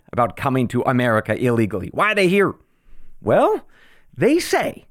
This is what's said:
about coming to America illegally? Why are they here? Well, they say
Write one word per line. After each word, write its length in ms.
about 240
coming 340
to 120
America 520
illegally? 600
Why 180
are 40
they 120
here? 260
Well, 440
they 220
say 520